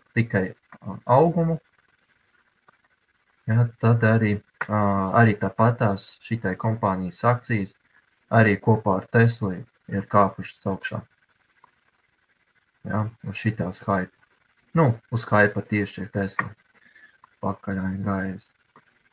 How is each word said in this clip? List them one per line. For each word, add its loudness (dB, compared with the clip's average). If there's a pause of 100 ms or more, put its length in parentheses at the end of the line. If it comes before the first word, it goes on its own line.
(140)
tikai, 0 (300)
ā, -14 (100)
augumu, 2 (1900)
ja, 4 (120)
tad 4
arī, 4 (240)
ā, -2 (360)
arī 6
tāpatās -2
šitai -6
kompānijas -4
akcijas -2 (560)
arī 6
kopā 0
ar -16
Teslu 2 (300)
ir -6
kāpušas 0
augšā. -8 (1800)
Ja, -4 (140)
uz -8
šitās -6
hype. -4 (600)
Nu, 4 (160)
uz -6
hype 2
tieši -4
Tesla -6 (840)
pakaļ -6 (160)
gājusi. -6 (600)